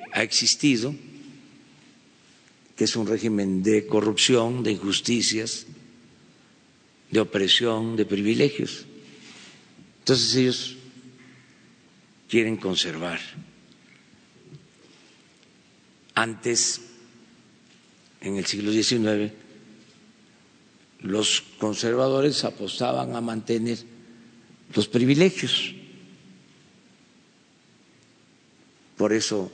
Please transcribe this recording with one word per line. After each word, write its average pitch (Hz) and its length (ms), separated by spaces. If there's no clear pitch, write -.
ha 107 100
existido, 123 720
que 110 100
es - 100
un 110 120
régimen 101 560
de 107 220
corrupción, 113 760
de 110 80
injusticias, 110 960
de 110 100
opresión, 113 760
de 107 100
privilegios. 110 800
Entonces 117 360
ellos 127 420
quieren 113 280
conservar. 85 640
Antes, 113 680
en 98 160
el 92 100
siglo 104 260
diecinueve, 107 600
los 101 420
conservadores 127 840
apostaban 123 720
a 117 60
mantener 117 580
los 104 120
privilegios. 143 840
Por 104 160
eso 104 400